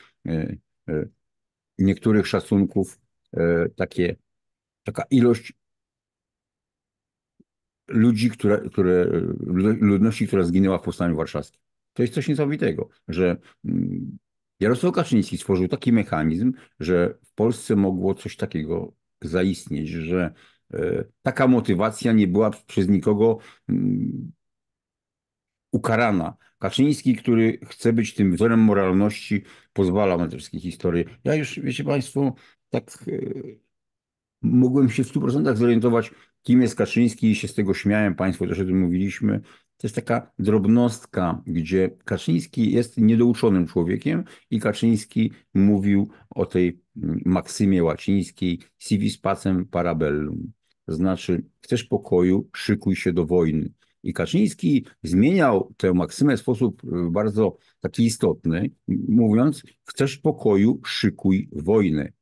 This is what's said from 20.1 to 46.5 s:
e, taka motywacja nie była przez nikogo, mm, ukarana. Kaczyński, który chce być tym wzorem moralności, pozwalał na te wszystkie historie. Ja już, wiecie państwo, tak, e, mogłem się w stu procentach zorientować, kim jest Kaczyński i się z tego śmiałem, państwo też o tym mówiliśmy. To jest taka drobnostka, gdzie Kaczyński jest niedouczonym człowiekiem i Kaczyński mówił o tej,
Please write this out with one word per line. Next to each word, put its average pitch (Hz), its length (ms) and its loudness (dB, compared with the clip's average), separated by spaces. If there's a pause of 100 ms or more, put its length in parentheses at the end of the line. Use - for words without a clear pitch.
e, 87 300 -4 (180)
taka 131 260 0
motywacja 110 640 2
nie 107 160 4
była 104 220 2
przez - 380 -4
nikogo, 107 500 2 (300)
mm, - 640 -4 (1400)
ukarana. 107 640 0 (220)
Kaczyński, 131 580 0
który 113 480 2
chce - 280 -2
być 113 220 -2
tym 98 180 2
wzorem 113 280 2
moralności, 101 800 2 (300)
pozwalał 95 460 0
na 85 100 -2
te - 80 -10
wszystkie 76 240 -14
historie. 85 440 -4 (200)
Ja 139 100 0
już, 151 260 -6
wiecie 135 240 -6
państwo, 139 500 -2 (360)
tak, - 380 -8
e, - 40 -8 (1300)
mogłem 127 480 4
się 123 140 -2
w - 40 -10
stu 147 120 -4
procentach 135 360 0
zorientować, 117 540 2 (320)
kim 123 200 4
jest 107 120 2
Kaczyński 113 560 2
i 104 40 4
się 107 140 -6
z - 60 -12
tego 98 200 0
śmiałem, 101 400 0
państwo 90 320 -2
też 90 140 -4
o 95 40 0
tym 92 160 0
mówiliśmy. 98 600 0 (360)
To - 100 -10
jest 110 80 -6
taka - 440 -4
drobnostka, 107 1080 0
gdzie 85 440 0 (140)
Kaczyński - 680 -2
jest 117 260 -2
niedouczonym 113 680 4
człowiekiem 92 580 -2 (260)
i 110 100 -2
Kaczyński 113 720 0 (220)
mówił 101 540 2 (220)
o 92 160 -4
tej, 90 340 0 (160)